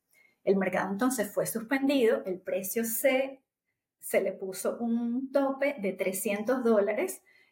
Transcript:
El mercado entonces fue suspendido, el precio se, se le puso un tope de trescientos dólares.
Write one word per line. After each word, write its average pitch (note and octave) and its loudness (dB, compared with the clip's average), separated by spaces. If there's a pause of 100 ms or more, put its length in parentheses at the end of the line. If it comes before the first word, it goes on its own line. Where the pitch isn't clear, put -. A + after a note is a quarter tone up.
(440)
El G3 4
mercado F#3 0
entonces G3+ 0
fue E3 -2
suspendido, C4+ 2
el F#3 -6
precio F#3+ -4
se, C4 0 (580)
se - 0
le F#3+ 0
puso F#3+ -6
un A#3 -2
tope C#4 0
de G3 -2
trescientos G#3 -2
dólares. A3 2 (300)